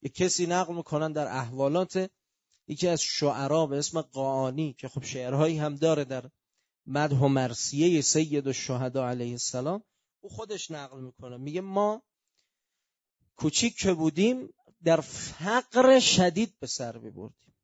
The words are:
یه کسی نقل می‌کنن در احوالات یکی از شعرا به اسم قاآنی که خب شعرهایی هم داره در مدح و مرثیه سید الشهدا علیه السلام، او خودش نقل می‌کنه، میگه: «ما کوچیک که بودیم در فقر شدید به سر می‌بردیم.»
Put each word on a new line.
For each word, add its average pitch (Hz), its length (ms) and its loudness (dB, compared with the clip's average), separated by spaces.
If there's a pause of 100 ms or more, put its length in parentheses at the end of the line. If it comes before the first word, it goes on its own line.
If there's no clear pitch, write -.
یه 151 80 -6
کسی 180 360 0
نقل 175 300 0
می‌کنن 156 360 -2
در 147 160 -4
احوالات 139 800 -2 (580)
یکی 151 200 -2
از 165 140 2
شعرا 143 640 0
به 139 120 -2
اسم 147 240 -4
قاآنی 135 720 -4
که - 140 -14
خب 135 160 -8
شعرهایی 139 540 0
هم 151 180 -2
داره 151 280 2
در 127 260 -8 (560)
مدح 143 320 0
و 139 100 6
مرثیه 139 720 2
سید 147 460 2
الشهدا 127 600 -2
علیه 123 240 -4
السلام، 131 520 -4 (360)
او 202 100 -18
خودش 208 420 -10
نقل 135 300 -14
می‌کنه، 127 360 -14
میگه: 147 240 -6
«ما 208 400 0 (1300)
کوچیک 233 420 0
که 190 160 2
بودیم 180 600 0 (300)
در 165 180 4
فقر 247 1000 4
شدید 190 600 2
به 135 80 -10
سر 117 300 -8
می‌بردیم.» 107 560 -18 (100)